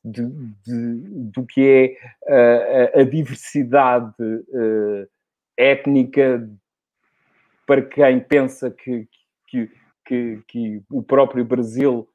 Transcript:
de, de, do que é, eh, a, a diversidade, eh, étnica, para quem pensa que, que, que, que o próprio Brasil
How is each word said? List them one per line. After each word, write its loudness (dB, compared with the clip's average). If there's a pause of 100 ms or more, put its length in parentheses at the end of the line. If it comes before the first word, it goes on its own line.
de, -10 (400)
de, -8 (360)
do -8
que -4
é, 4 (300)
eh, 4
a, 6
a 6
diversidade, 0
eh, -4 (480)
étnica, 0 (1200)
para 2
quem 2
pensa -2
que, -10 (400)
que, -6 (360)
que, -6
que -8 (100)
o -6
próprio 0
Brasil -4